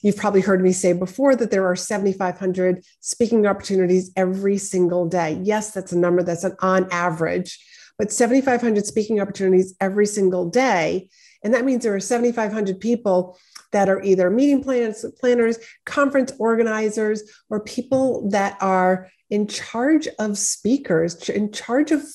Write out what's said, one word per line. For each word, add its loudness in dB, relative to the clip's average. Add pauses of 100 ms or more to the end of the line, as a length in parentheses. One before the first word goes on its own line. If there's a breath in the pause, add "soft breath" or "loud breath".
You've 0
probably 2
heard 2
me 4
say 0
before 0
that -2
there 0
are 0
seventy-five -2
hundred 0 (160 soft breath)
speaking 0
opportunities 0
every 0
single 0
day. -2
Yes, -2
that's -8
a 0
number 2
that's -4
an -4
on 2
average, -4 (400 loud breath)
but -4
seventy-five 2
hundred 0
speaking -2
opportunities 0
every 2
single 0
day. 0 (320 soft breath)
And 0
that 2
means 0
there 0
are -2
seventy-five 0
hundred -4
people 0 (340 loud breath)
that 2
are 0
either 4
meeting 4
plans, -2 (160)
planners, 2 (280 loud breath)
conference 0
organizers, 0 (260 soft breath)
or -4
people -2
that -2
are 2 (220 loud breath)
in 0
charge -2 (100)
of -4
speakers, 0
ch-, -8
in -2
charge -2
of 0 (140)